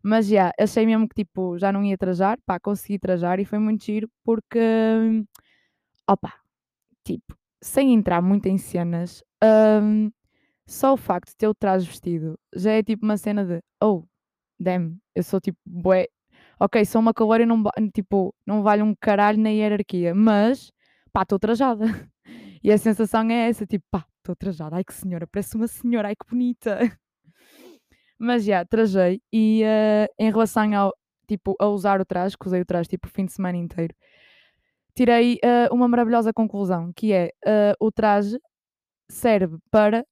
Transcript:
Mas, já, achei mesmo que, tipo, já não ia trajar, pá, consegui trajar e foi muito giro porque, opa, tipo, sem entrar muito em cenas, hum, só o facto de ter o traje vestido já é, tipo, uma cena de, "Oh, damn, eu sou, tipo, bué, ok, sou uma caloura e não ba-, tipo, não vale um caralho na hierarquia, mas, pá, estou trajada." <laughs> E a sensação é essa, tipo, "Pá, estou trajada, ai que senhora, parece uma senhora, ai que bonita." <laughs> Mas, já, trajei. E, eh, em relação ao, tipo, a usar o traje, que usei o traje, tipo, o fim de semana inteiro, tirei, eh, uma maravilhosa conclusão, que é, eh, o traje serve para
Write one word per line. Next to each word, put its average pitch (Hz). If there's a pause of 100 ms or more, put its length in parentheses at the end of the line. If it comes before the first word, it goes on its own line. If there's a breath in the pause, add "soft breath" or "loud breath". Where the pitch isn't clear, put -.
Mas, 214
já, 196
achei 220
mesmo 220
que, -
tipo, 185
já 196
não 202
ia 196
trajar, 190
pá, 180
consegui 202
trajar 180
e 202
foi 208
muito 214
giro 214 (140)
porque, 226 (1500)
opa, - (720)
tipo, - (260)
sem 269
entrar 180
muito 196
em 190
cenas, 170 (600)
hum, 214 (560)
só 269
o -
facto -
de -
ter 214
o 214
traje 190
vestido 160 (160)
já 208
é, 220
tipo, 214
uma 214
cena 202
de, 170 (220)
"Oh, 196 (540)
damn, 180 (160)
eu 180
sou, 190
tipo, -
bué, 180 (520 soft breath)
ok, 202
sou 226
uma 226
caloura 226
e -
não 226
ba-, 208 (220)
tipo, 196 (120)
não 208
vale 208
um 214
caralho 208
na 214
hierarquia, 208
mas, 220 (400)
pá, 190
estou 190
trajada." 226
<laughs> - (500 loud breath)
E 202
a 214
sensação 220
é 233
essa, 214
tipo, 185
"Pá, 175 (140)
estou -
trajada, 165
ai 190
que -
senhora, 175
parece -
uma 220
senhora, 233
ai 208
que -
bonita." 247
<laughs> 233 (1200 soft breath)
Mas, 233
já, 190
trajei. 196 (100)
E, 220
eh, 214 (120)
em 220
relação 214
ao, 196 (360)
tipo, 196
a 208
usar 196
o -
traje, 185
que -
usei 180
o 175
traje, 170
tipo, -
o -
fim 196
de -
semana 180
inteiro, 165 (1000 soft breath)
tirei, 240
eh, 240
uma 247
maravilhosa 233
conclusão, 185
que 214
é, 175 (140)
eh, 208
o 220
traje 208 (720)
serve 185 (120)
para 214